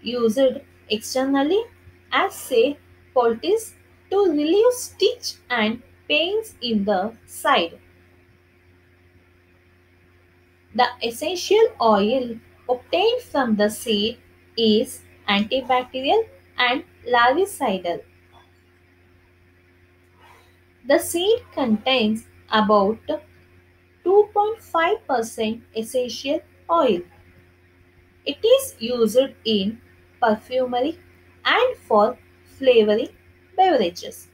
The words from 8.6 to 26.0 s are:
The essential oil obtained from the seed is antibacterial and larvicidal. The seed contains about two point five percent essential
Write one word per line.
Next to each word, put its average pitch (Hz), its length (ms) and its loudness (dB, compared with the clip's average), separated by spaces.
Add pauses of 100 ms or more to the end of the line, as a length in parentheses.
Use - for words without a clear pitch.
The 247 140 2 (160)
essential 359 760 0
oil 226 580 0 (300)
obtained 392 520 -2
from 240 360 -2
the 208 120 2
seed 220 480 -4 (380)
is 226 460 2 (260)
antibacterial 262 960 -2 (320)
and 247 280 0 (200)
larvicidal. 240 960 0 (2750)
The 285 100 4
seed 392 540 0
contains 226 720 0 (240)
about 214 480 2 (1040)
two 415 300 4
point 427 260 -2
five 349 460 -2
percent 226 560 -4 (140)
essential 247 680 -6 (300)